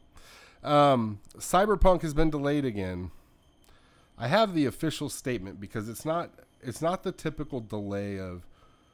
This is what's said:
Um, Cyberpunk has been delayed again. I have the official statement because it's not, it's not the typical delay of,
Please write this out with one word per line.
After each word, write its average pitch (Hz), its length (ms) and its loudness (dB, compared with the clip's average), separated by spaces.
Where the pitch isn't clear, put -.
Um, 131 520 4
Cyberpunk 190 680 4
has 156 120 -6
been 160 160 4
delayed 143 340 0
again. 92 460 -4
I 117 120 -6
have 202 260 4
the 156 100 4
official 143 460 -4
statement 98 500 -6
because 104 300 -8
it's 113 160 -10
not, 165 240 -4
it's 123 180 -10
not 175 220 -2
the 185 100 -4
typical 143 480 -8
delay 101 580 -6
of, 90 280 -12